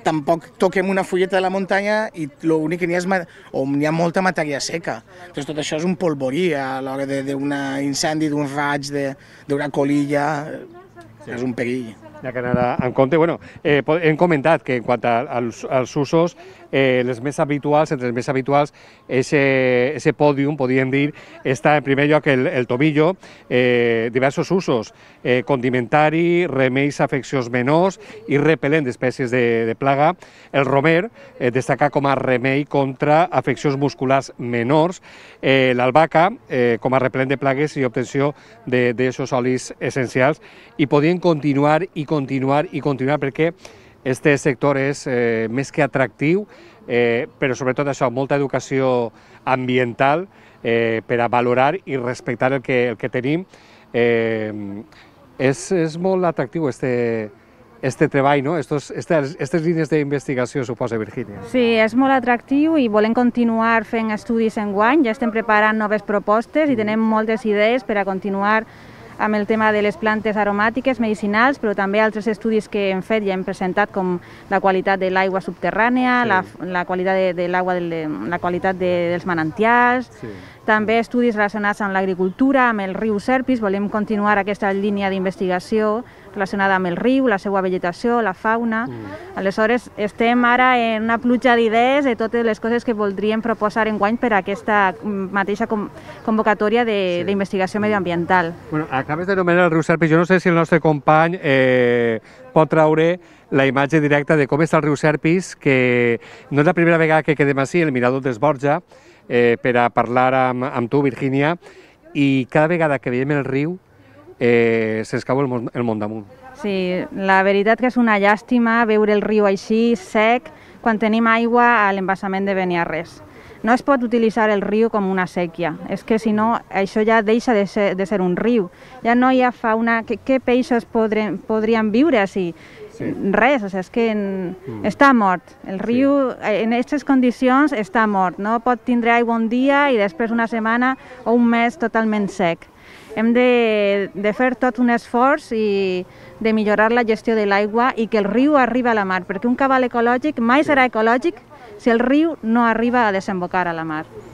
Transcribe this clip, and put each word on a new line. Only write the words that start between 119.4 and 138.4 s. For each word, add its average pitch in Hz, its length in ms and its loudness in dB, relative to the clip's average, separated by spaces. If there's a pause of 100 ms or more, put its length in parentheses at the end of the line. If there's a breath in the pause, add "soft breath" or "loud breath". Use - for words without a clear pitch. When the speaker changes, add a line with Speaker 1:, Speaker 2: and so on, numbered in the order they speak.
Speaker 3:
així, 220 480 2
sec, 226 560 0 (300 loud breath)
quan 220 180 0
tenim 226 280 2
aigua 233 600 4
a 196 60 2
l'embassament 190 520 -2
de 196 80 0
Beniarrés. 170 680 -4 (420 loud breath)
No 220 100 4
es 254 80 2
pot 277 220 0
utilitzar 226 480 2
el 202 100 2
riu 214 300 0
com 202 180 0
una 185 160 0
sèquia, 175 480 -4 (160)
és 190 140 -6
que 220 160 0
si 220 120 -2
no, 220 280 0 (100)
això 196 340 -2
ja 220 200 2
deixa 226 300 0
de 202 120 2
ser, 196 300 -2
de 190 100 -2
ser 196 160 -2
un 180 160 0
riu. 220 320 0 (340 loud breath)
Ja 233 120 2
no 254 160 4
hi 254 100 4
ha 247 100 2
fauna, 226 540 0
què, 214 180 -6
què 262 160 0
peixos 247 460 0
podrem, 220 540 -2
podrien 220 520 0
viure 262 280 4
així? 190 340 -2 (420 loud breath)
Speaker 2:
Sí. - 140 -6 (240)
Speaker 3:
Res, 254 300 2
o 202 60 -8
sigui, 190 120 -6
és - 80 -14
que 226 220 0
en-, 196 440 -4 (120)
Speaker 2:
Mm. 208 180 -8
Speaker 3:
està 269 280 4
mort. 190 280 2 (260)
El 190 120 -6
Speaker 2:
Sí. - 60 -6
Speaker 3:
riu, 269 440 2 (140)
eh, 208 180 0
en 226 120 0
aquestes 247 300 -2
condicions, 262 680 2
està 220 340 0
mort. 190 300 0
No 220 240 -2